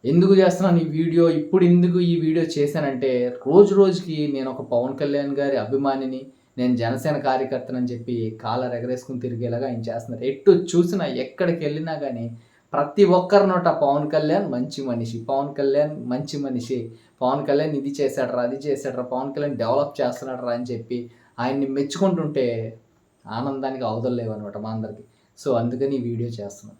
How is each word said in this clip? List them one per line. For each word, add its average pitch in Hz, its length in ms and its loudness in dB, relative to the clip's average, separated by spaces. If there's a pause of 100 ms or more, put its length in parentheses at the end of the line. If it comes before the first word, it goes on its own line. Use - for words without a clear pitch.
ఎందుకు 185 300 6
చేస్తున్నాను 185 440 6
ఈ 160 80 0
వీడియో, 165 420 4
ఇప్పుడు 165 340 2
ఎందుకు 175 360 6
ఈ 170 200 2
వీడియో 160 260 2
చేశానంటే, 135 920 0 (100)
రోజు 185 280 8
రోజుకి 170 580 2
నేను 131 180 -4
ఒక 127 100 -8
పవన్ 127 360 -2
కళ్యాణ్ 143 380 -2
గారి 139 220 0
అభిమానిని, 135 640 -2 (360)
నేను 127 180 2
జనసేన 127 420 -2
కార్యకర్తనని 127 680 -2
చెప్పి 117 580 -6
కాలర్ 120 320 -4
ఎగరేసుకుని 123 440 -6
తిరిగేలాగా 120 480 -4
ఆయన 117 120 -6
చేస్తున్నారు. 113 460 -8
ఎటు 135 260 2
చూసినా, 170 540 2
ఎక్కడికి 151 600 -2
వెళ్ళినా 156 280 -4
కానీ 120 440 -8 (360)
ప్రతి - 320 4
ఒక్కరి 185 420 6
నోట 175 200 2
"పవన్ 147 440 2
కళ్యాణ్ 156 400 0
మంచి 131 320 -6
మనిషి, 117 460 -6
పవన్ 139 260 -2
కళ్యాణ్ 143 500 0
మంచి 135 320 -6
మనిషి, 123 540 -6 (300)
పవన్ 143 260 -2
కళ్యాణ్ 147 300 2
ఇది 139 240 -6
చేశాడురా, 131 400 -2
అది 123 140 -2
చేశాడురా, 135 480 -4
పవన్ 131 320 -6
కళ్యాణ్ 147 220 -4
డెవలప్ 135 440 -2
చేస్తున్నాడురా" 123 500 -4
అని 123 120 -4
చెప్పి 120 480 -8 (280)
ఆయన్ని 139 280 -2
మెచ్చుకుంటుంటే 139 1120 -2 (500)
ఆనందానికి 131 560 -6
అవధులు 117 320 -2
లేవన్నమాట 107 420 -6
మా 110 120 -8
అందరికీ. 110 340 -8 (420)
So, 131 100 0
అందుకని 123 400 -2
ఈ 123 60 -2
వీడియో 117 280 -4
చేస్తున్నాం. 104 500 -14